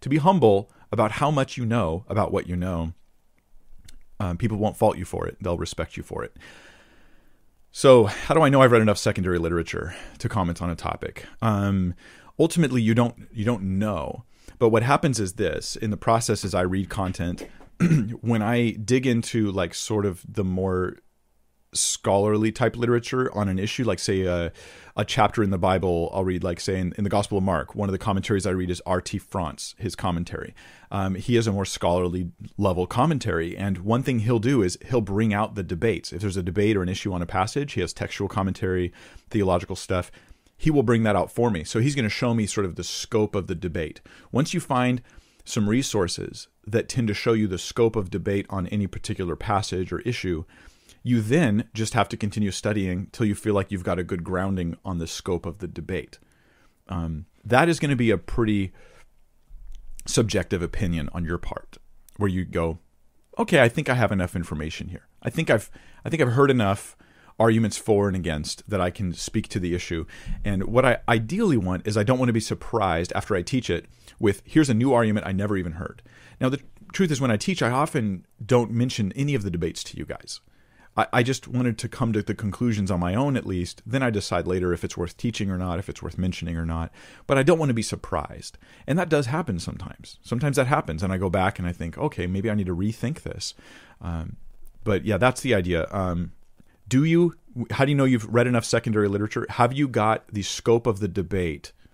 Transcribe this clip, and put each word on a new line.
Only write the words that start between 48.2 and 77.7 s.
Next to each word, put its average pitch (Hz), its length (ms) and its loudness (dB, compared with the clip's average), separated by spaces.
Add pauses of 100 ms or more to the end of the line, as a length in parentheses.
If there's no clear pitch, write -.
on 95 160 -4
any 104 200 -2
particular 92 500 -6
passage 95 540 -2
or 87 100 -4
issue, 90 440 -4 (580)
you 120 180 2
then 110 540 2
just 110 200 -4
have 101 160 2
to 110 60 -8
continue 101 360 -2
studying 95 580 -2
till 120 160 -2
you 101 80 2
feel 104 200 0
like 98 180 0
you've 92 100 -4
got 90 160 -2
a 90 60 -2
good 87 180 -6
grounding 92 640 -2
on 92 140 -4
the 82 100 -4
scope - 380 -4
of 82 120 -10
the 90 80 -10
debate. 82 540 -8 (640)
Um, 82 400 -6 (180)
that 127 240 4
is 170 120 0
gonna 143 160 0
be 120 140 2
a 95 80 4
pretty 104 540 0 (1300)
subjective 101 560 0
opinion 82 500 -2
on 87 120 -4
your 85 140 -2
part, - 400 -10 (400)
where 101 100 2
you 90 160 0
go, 82 340 -2 (580)
"Okay, 202 240 4
I 120 80 10
think 147 200 -4
I 127 60 4
have 110 180 2
enough 92 240 0
information 80 520 -6
here. - 200 -14 (140)
I 117 80 -4
think 165 200 0
I've, 113 200 2 (340)
I - 40 -6
think 156 140 2
I've 123 100 2
heard 139 200 6
enough 104 440 2 (420)
arguments 113 400 4
for 101 300 4
and 95 80 -2
against 78 520 -4
that 101 120 -2
I 90 100 0
can 90 220 -4
speak - 360 -4
to 107 120 -4
the 87 140 -2
issue." 85 300 -4 (400)
And 98 200 0
what 123 200 4
I 120 140 4 (100)
ideally 135 480 2
want 92 300 -2
is 104 100 0
I 107 80 2
don't 127 140 2
want 127 120 2
to - 20 4
be 113 80 2
surprised 92 760 -2
after 104 200 -2
I 90 80 0
teach 120 280 -2
it 85 160 -2 (340)
with, 104 240 2
"Here's 151 260 4
a 113 40 4
new 127 180 4
argument 110 340 2
I 95 60 -4
never 101 240 0
even 85 160 -4
heard." - 300 -10 (380)
Now, 131 80 2
the 135 120 -4 (320)
truth 185 180 2
is, 135 100 -2
when 127 100 2
I 107 60 2
teach, 170 260 -2
I 120 80 2